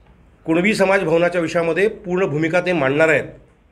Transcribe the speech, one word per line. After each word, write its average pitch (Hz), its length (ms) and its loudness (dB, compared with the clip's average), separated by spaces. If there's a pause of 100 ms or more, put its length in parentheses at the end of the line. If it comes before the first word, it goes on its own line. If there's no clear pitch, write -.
(460)
कुणबी 175 300 0
समाज 190 280 2
भवनाच्या 170 380 0
विषयामध्ये 165 460 0
पूर्ण 185 380 -4
भूमिका 160 360 0
ते 180 120 -2
मांडणार 151 360 2
आहेत. 139 140 2 (480)